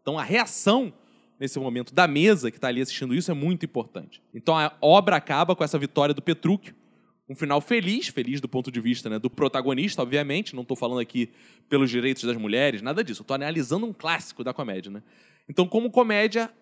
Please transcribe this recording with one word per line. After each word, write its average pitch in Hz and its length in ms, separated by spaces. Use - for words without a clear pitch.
Então 151 180
a 143 40
reação 220 680
nesse 139 200
momento 123 340
da 180 140
mesa 151 440
que - 80
tá 135 100
ali 123 120
assistindo 127 340
isso 175 160
é 165 40
muito 165 300
importante. - 580
Então 160 240
a 151 240
obra 180 360
acaba 160 380
com - 80
essa 151 160
vitória 143 360
do - 80
Petrúquio, 170 520
um 135 60
final 143 260
feliz, 226 480
feliz 131 320
do 131 80
ponto 127 220
de 120 100
vista, 117 300
né, 107 80
do 120 120
protagonista, 135 720
obviamente, 143 540
não 123 80
tô 127 100
falando 123 260
aqui 117 300
pelos 135 220
direitos 123 340
das 120 120
mulheres, 110 460
nada 151 200
disso, 160 200
eu - 40
tô 135 80
analisando 151 520
um 220 60
clássico - 520
da 123 80
comédia, 98 380
né? 104 120
Então, 180 180
como 226 240
comédia 220 600